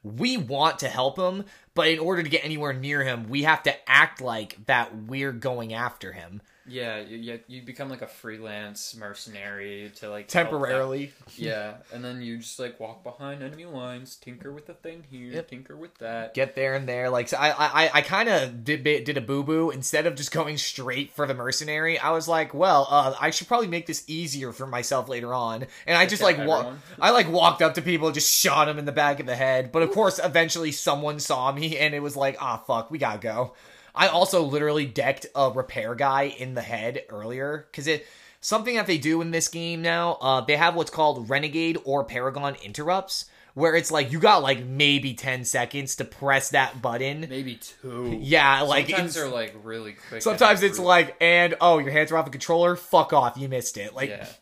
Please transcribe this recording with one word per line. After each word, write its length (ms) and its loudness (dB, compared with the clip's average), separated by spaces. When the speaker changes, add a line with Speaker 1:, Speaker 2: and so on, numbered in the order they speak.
Speaker 1:
We 340 -4
want 440 0
to 100 -4
help 280 -2
him, 280 -2
but 140 4
in 100 2
order 240 0
to 60 -4
get 160 0
anywhere 300 -4
near 280 -2
him, 280 -4
we 140 0
have 180 4
to 280 -2
act 300 4
like 460 -6
that 280 2
we're 380 -6
going 400 -6
after 400 -8
him. 300 -16
Speaker 2:
Yeah, 340 -8
you, 180 -14
you, 280 -12
you 160 -18
become, 280 -14
like, 100 -12
a 60 -10
freelance 920 -14
mercenary 1000 -12
to, 120 -14
like, 240 -12
help 140 2
that. 40 -8
Speaker 1:
Temporarily. 640 -4
Speaker 2:
Yeah, 380 -8
and 100 -14
then 200 -12
you 160 -10
just, 200 -16
like, 220 -12
walk 240 -14
behind 380 -14
enemy 240 -14
lines, 500 -14
tinker 340 -18
with 200 -18
a 20 -18
thing 380 -18
here, 220 -16
Speaker 1:
Yep. 160 -10
Speaker 2:
tinker 280 -18
with 220 -20
that. 340 -10
Speaker 1:
Get 220 -2
there 200 -2
and 140 -6
there. 220 -2
Like, 180 -2
so 80 -4
I, 140 2
I, 340 2
I, 120 4
I 40 8
kinda 460 2
did, 360 -4
did 360 0
a 20 -2
boo-boo. 520 0
Instead 340 -2
of 80 0
just 180 -8
going 240 -2
straight 560 -6
for 140 -2
the 80 -4
mercenary, 640 -2
I 140 0
was 160 -2
like, 260 0
"Well, 360 6
uh, 300 6
I 80 2
should 180 -2
probably 220 2
make 180 -4
this 200 -6
easier 440 -6
for 160 -12
myself 440 -2
later 240 -6
on." 320 -4
And 120 2
I 80 6
just, 160 -2
Speaker 2:
Except 160 6
Speaker 1:
like, 100 -2
wa-, 120 4
Speaker 2:
everyone. 220 -8
Speaker 1:
I, 120 6
like, 180 6
walked 320 6
up 140 6
to 80 -2
people, 280 2
just 220 0
shot 380 4
him 80 -4
in 80 -6
the 60 -2
back 280 2
of 60 -8
the 100 -2
head. 340 2
But, 120 2
of 100 2
course, 260 2
eventually 540 0
someone 480 -2
saw 320 0
me, 240 -4
and 180 2
it 60 -2
was 160 -6
like, 240 0
"Ah, 160 -2
fuck, 240 -2
we 60 -8
gotta 220 -2
go." 340 -4
I 120 6
also 340 4
literally 440 0
decked 400 -2
a 180 4
repair 400 -4
guy 300 2
in 300 -8
the 80 -4
head 480 -6
earlier, 600 -8
'cause 140 -8
it, 180 0
something 340 -2
that 140 -2
they 100 2
do 220 0
in 100 -4
this 160 0
game 360 -6
now, 380 0
uh, 200 2
they 160 2
have 180 4
what's 160 -2
called 400 2
Renegade 540 0
or 180 0
Paragon 600 -4
interrupts, 640 -4
where 220 4
it's 160 2
like, 180 2
you 80 -2
got, 240 8
like, 220 0
maybe 500 2
ten 300 -6
seconds 500 -2
to 100 -6
press 460 0
that 320 0
button. 480 -4
Speaker 2:
Maybe 240 -8
two. 680 -8
Speaker 1:
Yeah, 420 4
like, 260 2
Speaker 2:
Sometimes 220 0
Speaker 1:
it's 40 -6
Speaker 2:
they're, 140 -2
like, 340 -6
really 300 -12
quick 140 -8
Speaker 1:
Sometimes 400 6
Speaker 2:
and 80 4
Speaker 1:
it's 80 -6
Speaker 2:
brute. 100 2
Speaker 1:
like, 320 6
"And, 400 6
oh, 180 8
your 140 -2
hand's 180 4
are 60 2
off 80 2
the 80 -8
controller? 420 2
Fuck 380 4
off, 240 4
you 120 -8
missed 280 -6
it." 180 -8
Like, 160 -4
Speaker 2:
Yeah. 160 -12